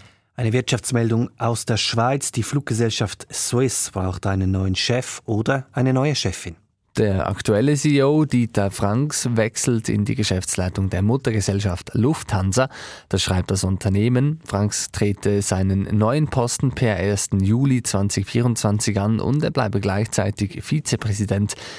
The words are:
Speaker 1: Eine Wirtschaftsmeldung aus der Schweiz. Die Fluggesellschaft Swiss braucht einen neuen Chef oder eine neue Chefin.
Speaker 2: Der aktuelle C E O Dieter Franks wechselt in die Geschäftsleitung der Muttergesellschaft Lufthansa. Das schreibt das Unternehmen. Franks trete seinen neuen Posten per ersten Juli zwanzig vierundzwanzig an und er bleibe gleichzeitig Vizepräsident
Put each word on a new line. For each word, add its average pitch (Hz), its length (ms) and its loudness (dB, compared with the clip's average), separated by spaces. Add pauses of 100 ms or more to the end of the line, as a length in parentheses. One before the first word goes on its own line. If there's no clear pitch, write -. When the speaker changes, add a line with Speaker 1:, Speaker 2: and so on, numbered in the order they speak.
(360)
Speaker 1:
Eine 113 180 -2
Wirtschaftsmeldung 117 840 0
aus 117 280 -2
der 117 100 0
Schweiz. 120 560 0
Die 113 120 -2
Fluggesellschaft 113 840 -2
Swiss - 640 -2
braucht 92 340 -4
einen 95 260 2
neuen 95 260 0
Chef - 480 -2
oder 117 480 -2
eine 131 180 2
neue 131 240 2
Chefin. 85 400 -4 (420)
Speaker 2:
Der 98 320 2
aktuelle 110 460 2
C 143 240 2
E 135 40 4
O 151 220 4
Dieter 110 440 2
Franks 120 680 -2
wechselt 113 500 0
in 107 160 2
die 110 120 -2
Geschäftsleitung 95 720 0
der 90 120 0
Muttergesellschaft 104 920 0
Lufthansa. 110 720 0 (400)
Das 95 140 0
schreibt 92 300 0
das 95 120 0
Unternehmen. 110 800 0
Franks - 480 -2
trete 101 500 0
seinen 95 420 0 (140)
neuen 131 300 2
Posten 123 440 0
per 107 260 0
ersten 98 440 0
Juli 123 420 2
zwanzig 101 440 -2
vierundzwanzig 110 720 0
an 107 220 2
und 131 200 0
er 160 100 0
bleibe 110 280 0
gleichzeitig 101 840 -2
Vizepräsident 104 880 -2 (260)